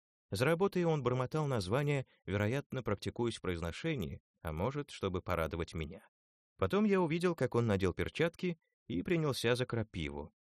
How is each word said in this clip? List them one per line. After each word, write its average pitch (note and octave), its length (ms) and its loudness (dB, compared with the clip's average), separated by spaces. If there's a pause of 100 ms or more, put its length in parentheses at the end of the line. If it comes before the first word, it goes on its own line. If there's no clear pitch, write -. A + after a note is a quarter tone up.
(300)
За G2+ 140 0
работой F3 400 2
он D#3+ 180 2
бормотал B2+ 440 0
названия, C3+ 600 0 (200)
вероятно, A2 560 -2
практикуясь A2+ 560 -2
в - 20 -16
произношении, F2 840 -4 (200)
а D#2+ 100 -4
может, C3 380 -2
чтобы F#2 300 -2
порадовать E2 540 -2
меня. D#2 320 -8 (520)
Потом F#3 260 4
я G3 160 4
увидел, E3+ 340 2
как B2+ 220 0
он A#2+ 100 4
надел F#2+ 260 4
перчатки E3 640 -2 (300)
и - 160 -2
принялся D3 540 2
за B2 100 -2
крапиву. D#2 640 -4 (140)